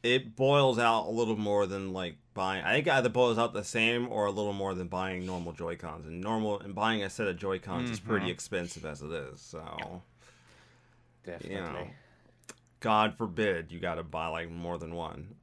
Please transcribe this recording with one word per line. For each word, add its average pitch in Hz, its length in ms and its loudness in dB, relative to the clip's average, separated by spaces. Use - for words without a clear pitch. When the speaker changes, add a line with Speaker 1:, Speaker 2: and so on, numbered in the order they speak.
Speaker 1:
It 123 340 4
boils 135 420 6
out 113 280 6
a 95 40 -2
little 110 260 2
more 104 300 4
than, 95 260 -4
like, 90 240 -4
buying. 95 300 0
I 98 100 4
think 143 120 2
it 160 60 4
either 127 160 4
boils 120 300 4
out 117 160 2
the 101 100 -4
same 120 440 2
or 107 180 2
a 101 40 2
little 104 220 -2
more 98 220 -2
than 90 120 -4
buying 92 400 -4
normal 87 260 -4
Joy-Cons. 82 540 -8
And 82 140 -8
normal, 107 400 0
and 101 160 -10
buying 107 260 2
a 95 80 -4
set 110 160 -2
of 90 120 0
Joy-Cons 95 520 -4
is 110 80 -6
pretty 98 280 0
Speaker 2:
Mm-hmm. 90 60 -2
Speaker 1:
expensive 87 520 -6
as 73 180 -8
it 78 80 -8
is, 69 300 -8
so, 80 600 -12
Speaker 2:
Definitely. 90 320 -10
Speaker 1:
you 98 40 -4
know, 82 280 -8
God 107 400 4
forbid 87 540 0
you 85 80 -10
gotta 85 240 -2
buy, 80 240 -4
like, 82 220 -4
more 85 280 -6
than 82 160 -8
one. 82 480 -8